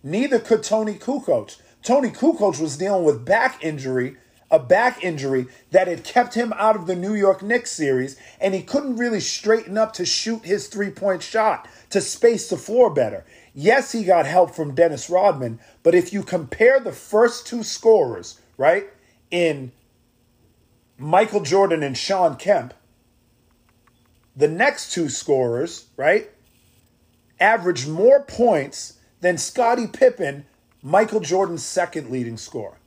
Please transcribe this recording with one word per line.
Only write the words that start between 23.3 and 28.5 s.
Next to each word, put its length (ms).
the 120
next 460
two 160
scorers, 760
right, 320
averaged 480
more 340
points 800